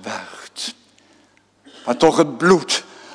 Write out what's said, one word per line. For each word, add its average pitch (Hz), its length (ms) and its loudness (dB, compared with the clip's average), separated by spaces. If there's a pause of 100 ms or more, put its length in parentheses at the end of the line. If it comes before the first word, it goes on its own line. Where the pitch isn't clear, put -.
werd. - 720 -14 (1120)
Waar 123 120 -2
toch 160 200 4
het 147 220 0
bloed 170 460 2 (300)